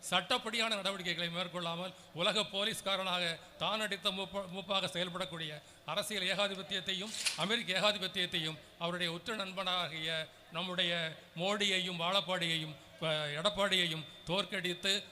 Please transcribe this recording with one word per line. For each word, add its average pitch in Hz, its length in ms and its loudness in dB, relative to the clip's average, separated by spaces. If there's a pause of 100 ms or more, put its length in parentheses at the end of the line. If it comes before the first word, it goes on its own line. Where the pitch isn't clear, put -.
சட்டப்படியான 220 640 2
நடவடிக்கைகளை 180 540 0
மேற்கொள்ளாமல் 170 640 -2 (200)
உலக 190 280 2
போலீஸ்காரனாக 190 960 0 (180)
தான் 190 220 0
அடித்த 202 320 0
மூப்ப-, 190 380 -4
மூப்பாக 190 380 0
செயல்படக்கூடிய 170 720 -4 (240)
அரசியல் 196 380 0
ஏகாதிபத்தியத்தையும் 190 880 0 (260)
அமெரிக்க 190 420 2
ஏகாதிபத்தியத்தையும் 180 800 2 (220)
அவருடைய 175 320 0
உற்ற 175 240 -4
நண்பனாகிய 175 920 0 (240)
நம்முடைய 170 680 0 (180)
மோடியையும் 185 640 2
வாழப்பாடியையும் 165 760 2 (240)
ப-, 151 300 0 (100)
எடப்பாடியையும் 180 640 2 (220)
தோற்கடித்து 190 880 0